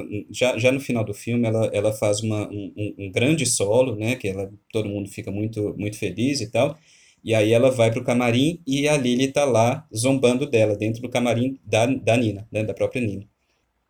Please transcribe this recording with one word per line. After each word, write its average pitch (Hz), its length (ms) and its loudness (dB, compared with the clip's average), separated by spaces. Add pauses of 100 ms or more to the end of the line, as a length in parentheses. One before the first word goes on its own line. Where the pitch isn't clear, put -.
(300)
já, 123 280 0
já 127 140 4
no 135 80 -2
final 117 240 -2
do 101 100 -6
filme, 120 320 -2
ela, 110 260 2
ela 104 200 0
faz 107 280 0
uma, 107 280 -2
um, 101 280 -10
um, 104 180 -8 (120)
um 95 60 -12
grande 127 340 0
solo, 113 480 2
né, 110 220 -2
que 107 100 -8
ela, 98 240 -6 (220)
todo 107 160 -2
mundo 101 200 -6
fica - 220 -12
muito, 104 480 -6
muito 104 180 -6
feliz 117 440 -2
e 107 100 -8
tal. 143 260 0 (460)
E 110 120 0
aí 110 180 4
ela 127 180 6
vai 113 220 4
pro 123 120 -4
camarim 123 600 2
e 139 220 0
a 151 80 4
Lily 123 320 2
tá 143 160 2
lá 120 500 2
zombando 123 500 2
dela, 107 320 2
dentro 113 240 -2
do 123 80 -8
camarim 123 560 0
da, 110 220 2
da 117 300 2
Nina, 104 340 -2
né, 107 140 -4
da 110 100 -4
própria 113 260 -2
Nina. 98 240 -4 (640)